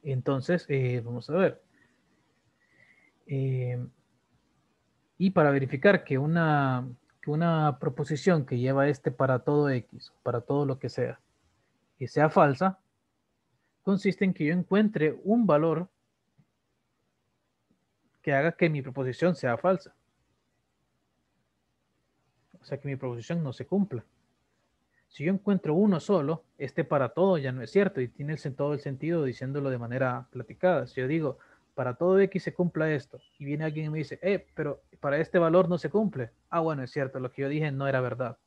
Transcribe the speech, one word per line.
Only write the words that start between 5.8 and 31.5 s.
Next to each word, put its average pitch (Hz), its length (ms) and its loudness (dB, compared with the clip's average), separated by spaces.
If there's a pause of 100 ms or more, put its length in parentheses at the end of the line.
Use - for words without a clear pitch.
que 135 140 -2
una, 143 680 0 (360)
que - 80 -8
una 156 500 0
proposición 147 680 0
que 127 120 -2
lleva 135 300 2
este - 220 -2
"para 131 300 2
todo 147 300 2
X", 120 420 -6 (100)
para 120 200 -2
todo 143 240 -2
lo 131 120 -4
que 123 100 -8
sea, 123 320 -6 (760)
que 127 100 -8
sea 151 220 4
falsa, 175 480 4 (1040)
consiste 196 420 0
en 185 100 0
que 156 120 -4
yo 151 60 2
encuentre 180 720 0
un 226 220 2
valor 160 420 2 (2250)
que 151 120 -2
haga 147 180 2
que 170 180 2
mi 147 120 -4
proposición 135 520 0
sea 120 220 -2
falsa. 185 380 0 (2750)
O - 40 -20
sea, 135 140 -10
que 143 100 -10
mi 135 80 -6
proposición 131 460 -6
no 139 100 -6
se - 140 -12
cumpla. 185 380 -2 (1040)
Si - 160 -12
yo 180 80 2
encuentro 190 420 0
uno 196 260 4
solo, 160 440 0 (140)
este 139 260 -4
"para 135 260 2
todo" 185 280 2
ya 135 140 -2
no 127 100 -8
es 110 80 -12
cierto 196 300 2
y 123 80 -2
tiene 143 260 -8
el 147 40 -10
sen-, 135 180 -8
todo 147 180 -2
el 139 60 -6
sentido 151 440 -2
diciéndolo 135 460 -4
de 127 80 -4
manera 123 520 -2
platicada. 131 560 0
Si - 140 -8
yo 127 80 -2
digo, 151 300 -2 (360)